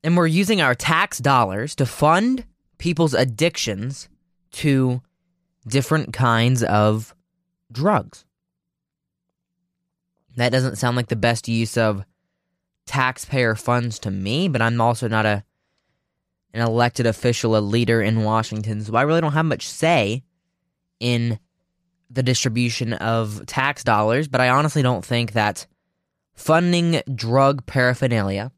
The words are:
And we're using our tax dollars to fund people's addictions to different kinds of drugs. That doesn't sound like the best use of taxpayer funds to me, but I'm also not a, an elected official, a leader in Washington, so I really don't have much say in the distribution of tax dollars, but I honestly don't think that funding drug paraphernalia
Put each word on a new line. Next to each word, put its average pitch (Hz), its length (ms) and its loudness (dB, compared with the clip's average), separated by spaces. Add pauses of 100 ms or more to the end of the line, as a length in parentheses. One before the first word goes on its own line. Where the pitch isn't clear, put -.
And 165 120 2
we're 175 120 4
using 185 340 2
our 127 140 4
tax 170 420 0
dollars 120 600 0
to 131 100 0
fund 214 580 2 (320)
people's 160 380 0
addictions 120 920 -2 (440)
to 131 500 0 (640)
different 135 460 -2
kinds 120 500 2
of 107 540 0 (560)
drugs. 147 540 -2 (2000)
That 120 160 0
doesn't 127 240 0
sound 123 220 0
like 120 100 -2
the 120 80 -2
best 117 320 -2
use 113 300 -2
of 107 260 0 (840)
taxpayer 127 680 -2
funds 120 440 -2
to 104 120 -8
me, 110 380 -2
but 120 120 -2
I'm 117 200 0
also 117 260 0
not 110 180 0
a, 104 200 0 (1080)
an 113 60 -6
elected 117 460 0
official, 117 500 0
a 107 60 4
leader 113 400 2
in 110 240 0
Washington, 107 580 -4
so 107 100 -8
I 120 100 2
really 160 180 2
don't 151 100 0
have 160 140 0
much - 240 -4
say 131 520 0 (800)
in 117 400 0 (720)
the 127 140 -2
distribution 120 680 -2
of 110 540 -4
tax 139 400 -4
dollars, 117 420 2
but 131 140 0
I 127 80 4
honestly 147 320 2
don't 127 240 0
think 120 260 -2
that 107 340 0 (680)
funding 170 680 2 (140)
drug 135 500 2
paraphernalia 120 920 0